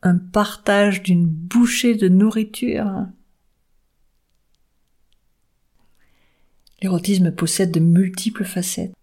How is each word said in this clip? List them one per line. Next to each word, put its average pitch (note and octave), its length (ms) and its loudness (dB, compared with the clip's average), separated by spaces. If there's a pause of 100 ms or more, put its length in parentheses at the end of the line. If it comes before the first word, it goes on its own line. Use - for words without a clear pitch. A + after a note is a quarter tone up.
un F3+ 160 2
partage G3+ 840 0
d'une F3 220 2
bouchée A3+ 680 2
de G#3 140 0
nourriture. G#3+ 960 0 (3750)
L'érotisme F#3 480 0
possède F3 400 -2
de E3 100 0
multiples F#3 640 0
facettes. F3+ 580 -8